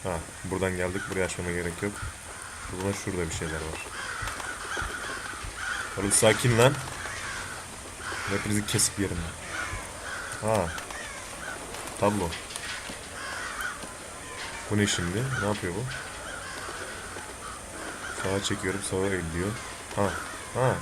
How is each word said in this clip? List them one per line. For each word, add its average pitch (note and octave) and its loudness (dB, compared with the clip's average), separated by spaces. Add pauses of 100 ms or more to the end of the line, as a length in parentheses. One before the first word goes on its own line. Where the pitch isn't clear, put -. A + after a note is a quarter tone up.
Ha, F2+ 0 (260)
buradan F#2 2
geldik. F2+ 0
Buraya F#2 2
açmama F2 -2
gerek F2 0
yok. G#2 0 (840)
O F2+ -4
zaman G2 2 (120)
şurada F2+ 0
bir D#2+ -4
şeyler D#2+ -2
var. D#2 -4 (2250)
Oğlum G2 4
sakin A2 10
lan. B2+ 12 (1600)
Hepinizi G#2 2
kesip - 2
yerim. F2+ 2 (1200)
Ha. G#2 4 (1300)
Tablo. G2+ 6 (2500)
Bu G#2 4
ne G#2 8
şimdi? F#2+ 2 (180)
Ne G2 4
yapıyor G2+ 0
bu? G#2 -2 (2500)
Sağa G2 4
çekiyorum, G2 2
sağa F#2+ 4
el F2+ 2
diyor. F2+ 2 (440)
Ha, G2+ 6 (440)
ha. A#2+ 6